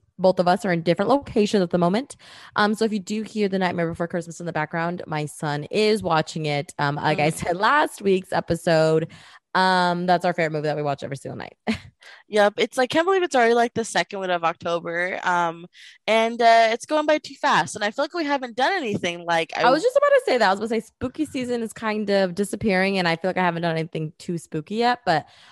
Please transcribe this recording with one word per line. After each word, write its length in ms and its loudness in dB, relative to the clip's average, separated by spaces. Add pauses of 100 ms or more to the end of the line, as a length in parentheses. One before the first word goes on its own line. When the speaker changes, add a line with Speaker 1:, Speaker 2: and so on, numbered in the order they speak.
(160)
Speaker 1:
Both 220 4
of 80 2
us 180 2
are 60 0
in 120 0
different 260 0
locations 540 2
at 80 -2
the 80 0
moment. 360 0 (400)
Um, 200 2
so 100 -2
if 80 0
you 80 -2
do 220 -6
hear 260 -2
The 100 -2
Nightmare 300 0
Before 180 -6
Christmas 320 -8
in 80 -10
the 60 -8
background, 560 -4
my 180 -4
son 460 -6
is 320 0
watching 420 0
it. 320 -4
Um, 180 0
like 220 0
I 120 2
Speaker 2:
Mm. 40 -4
Speaker 1:
said 220 -2
last 460 0
week's 300 0
episode, 800 2 (440)
um, 520 2
that's 200 2
our 80 0
favorite 180 -2
movie 160 -2
that 80 -2
we 60 -4
watch 200 -4
every 140 -10
single 220 -12
night. 180 -14 (100)
<laughs> 280 -6 (340)
Speaker 2:
Yep. 300 2
It's, 200 -2
I 80 2
can't 200 0
believe 160 2
it's 120 -4
already, 200 4
like, 200 0
the 100 -4
second 360 -4
week 100 -4
of 140 -2
October. 800 -4
Um, 440 -2 (400)
and, 340 2
uh, 300 6
it's 160 -4
going 180 0
by 140 2
too 160 -10
fast. 400 0
And 100 -6
I 60 0
feel 140 -2
like 100 -8
we 100 -2
haven't 320 -2
done 160 2
anything, 540 -4
like, 300 0
I 80 0
Speaker 1:
I 60 6
was 120 2
just 140 2
about 120 4
to 160 4
say 140 2
that. 100 4
I 20 4
was 100 0
gonna 80 -4
say 120 0
spooky 460 -8
season 360 -4
is 100 -8
kind 360 -4
of 260 2
disappearing, 640 0
and 80 2
I 100 2
feel 120 -4
like 80 -2
I 80 0
haven't 180 0
done 140 0
anything 420 -4
too 200 -6
spooky 380 -8
yet. 280 2
But 220 0 (260)